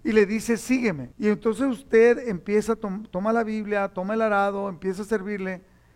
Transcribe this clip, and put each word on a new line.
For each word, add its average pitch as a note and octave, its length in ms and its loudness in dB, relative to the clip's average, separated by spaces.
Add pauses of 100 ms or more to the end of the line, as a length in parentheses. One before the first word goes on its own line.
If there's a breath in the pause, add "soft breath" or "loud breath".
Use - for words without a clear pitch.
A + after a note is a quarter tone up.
y A3+ 100 0
le G#3+ 120 8
dice, A3 320 0
"Sígueme". G#3 600 -2
Y G#3 80 0
entonces A3 400 0
usted A#3+ 600 4
empieza, G#3 480 0
tom-, G#3 280 -8
toma G3+ 280 -4
la A#3 120 2
Biblia, G#3 460 -2
toma G3 260 -6
el A3+ 80 0
arado, G3+ 440 0
empieza F#3+ 360 -6
a - 20 -16
servirle, F#3+ 560 -4 (340 soft breath)